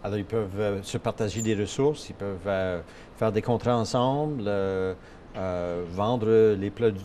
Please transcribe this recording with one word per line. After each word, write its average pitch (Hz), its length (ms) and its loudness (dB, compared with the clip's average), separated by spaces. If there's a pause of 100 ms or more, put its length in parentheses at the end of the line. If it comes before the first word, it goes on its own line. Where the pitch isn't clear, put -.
Alors, 104 140 -2
ils 98 80 -2
peuvent, 101 340 -4
euh, 101 220 0
se 117 160 -6
partager 110 440 -2
des 110 140 2
ressources, 135 540 0
ils 95 60 -12
peuvent, 98 320 -6
euh, 92 340 0 (340)
faire 110 160 2
des 101 100 2
contrats 120 360 2
ensemble, 131 720 0
euh, 95 460 0 (440)
euh, 87 520 -2
vendre 110 680 6
les 101 100 -2
plo-, 113 220 2 (140)